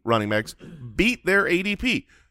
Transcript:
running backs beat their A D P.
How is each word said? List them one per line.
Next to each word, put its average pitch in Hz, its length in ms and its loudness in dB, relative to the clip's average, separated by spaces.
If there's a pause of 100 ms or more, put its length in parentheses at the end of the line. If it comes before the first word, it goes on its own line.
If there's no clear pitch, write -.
running 110 260 2
backs 107 260 -2 (400)
beat 233 300 0
their 196 220 2
A 175 160 0
D 202 120 -2
P. 233 320 -2 (240)